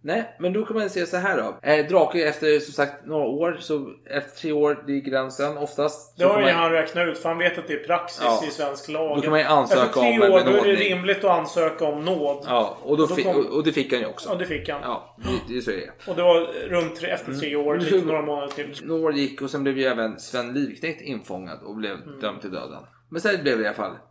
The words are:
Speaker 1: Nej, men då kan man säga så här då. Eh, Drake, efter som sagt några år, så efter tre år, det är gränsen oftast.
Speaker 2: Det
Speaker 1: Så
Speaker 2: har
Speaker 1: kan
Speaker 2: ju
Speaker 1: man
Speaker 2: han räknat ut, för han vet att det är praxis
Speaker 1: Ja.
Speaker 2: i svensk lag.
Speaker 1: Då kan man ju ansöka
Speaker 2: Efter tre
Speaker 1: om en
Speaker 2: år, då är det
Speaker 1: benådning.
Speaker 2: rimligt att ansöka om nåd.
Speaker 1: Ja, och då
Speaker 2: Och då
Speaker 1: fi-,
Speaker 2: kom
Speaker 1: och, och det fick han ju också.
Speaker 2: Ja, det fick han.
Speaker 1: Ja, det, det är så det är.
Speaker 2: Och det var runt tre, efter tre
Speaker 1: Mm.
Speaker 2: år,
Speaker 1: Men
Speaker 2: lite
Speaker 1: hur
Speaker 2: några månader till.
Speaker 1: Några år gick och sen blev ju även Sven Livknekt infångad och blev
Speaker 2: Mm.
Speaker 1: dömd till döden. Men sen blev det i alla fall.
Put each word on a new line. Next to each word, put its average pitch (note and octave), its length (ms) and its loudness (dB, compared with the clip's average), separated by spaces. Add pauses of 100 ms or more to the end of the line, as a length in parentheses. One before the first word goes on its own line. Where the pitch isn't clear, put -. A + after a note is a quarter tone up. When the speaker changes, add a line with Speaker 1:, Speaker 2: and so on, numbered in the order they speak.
Speaker 1:
Nej, G3+ 380 -6
men F3+ 120 -2
då G#3+ 120 -2
kan A3 140 -6
man G#3 120 -2
säga F3+ 160 -2
så F3 100 -4
här F#3 200 0
då. A2 320 -4
Eh, D3+ 180 4
Drake, E3 420 4
efter D3+ 300 2
som D3 140 -4
sagt C#3+ 340 -2
några D3+ 180 -2
år, D3+ 360 -2
så D3 280 -4 (220)
efter - 300 -6
tre D#3+ 120 -2
år, D3 340 2
det C#3+ 60 -2
är C#3 80 0
gränsen C3+ 580 -2
oftast. D3 580 -4
Speaker 2:
Det E3+ 60 0
Speaker 1:
Så F3+ 60 6
Speaker 2:
har G3+ 60 6
Speaker 1:
kan G#3 120 4
Speaker 2:
ju F3+ 60 6
Speaker 1:
man E3+ 100 4
Speaker 2:
han E3 100 2
räknat E3 360 0
ut, D#3 100 -4
för - 100 -4
han E3 100 -2
vet F3 200 0
att - 100 -10
det D#3 60 -4
är D3 100 -8
praxis - 400 -2
Speaker 1:
Ja. A#2 240 2
Speaker 2:
i - 20 -4
svensk C#3 380 -6
lag. D#3 280 -2
Speaker 1:
Då C#3+ 60 0
kan D#3 80 0
man D#3 100 4
ju C#3 60 2
ansöka C#3 360 4
Speaker 2:
Efter B2 180 2
tre A#2+ 160 6
Speaker 1:
om A2+ 60 6
en - 0 -
Speaker 2:
år, G3 60 8
då F#3+ 80 8
är F3+ 80 8
det C3 80 4
Speaker 1:
benådning. G3+ 240 6
Speaker 2:
rimligt F#3+ 480 0
att F3+ 140 6
ansöka D#3+ 460 0
om D3 200 -2
nåd. D3 420 -2
Speaker 1:
Ja, A2 360 0
och D3 140 2
då D#3 60 4
Speaker 2:
Och D3 60 4
då - 60 -2
Speaker 1:
fi-, C#3+ 80 0
Speaker 2:
kom F3+ 140 2 (100)
Speaker 1:
och, - 100 -4
och D3+ 80 0
det D#3 80 2
fick C#3 200 0
han B2 80 2
ju G#2+ 60 -4
också. - 220 -10
Speaker 2:
Ja, F#3 60 -2
det F3+ 120 -4
fick - 220 -6
han. C#3+ 140 -6
Speaker 1:
Ja, - 360 -10
det, G#2+ 100 -8 (240)
det B2 60 -4
är - 20 -2
så A2+ 100 -4
det F#2+ 140 -6
är. - 60 -14 (200)
Speaker 2:
Och F3 60 -2
det E3+ 60 0
var E3+ 180 8 (280)
runt F3 280 -2
tre, F3 140 -6
efter F3 220 -6
tre C#3+ 220 -4
Speaker 1:
Mm. D3 120 0
Speaker 2:
år, D3 80 2
Speaker 1:
Men F3 100 0
Speaker 2:
lite E3 120 4
Speaker 1:
hur F3+ 100 4
Speaker 2:
några D#3 160 0
månader D3 300 -4
till. C#3+ 300 -10
Speaker 1:
Några D#3+ 200 -2
år D#3+ 120 2
gick C#3 280 -2
och C#3 80 -6
sen C#3+ 120 -4
blev C3+ 160 0
ju C3+ 60 0
även A2+ 360 -2
Sven B2 340 -6
Livknekt C#3+ 480 -4
infångad F#2 600 -10
och G#2 140 -14
blev G#2+ 160 -6 (100)
Speaker 2:
Mm. C#3 180 -18
Speaker 1:
dömd G#2 200 -6
till G2+ 100 -10
döden. D2 320 -12 (280)
Men E3 100 -6
sen G3 220 -2
blev C3 160 2
det A2 60 -2
i - 20 -2
alla G#2 100 -4
fall. G2 200 -8 (140)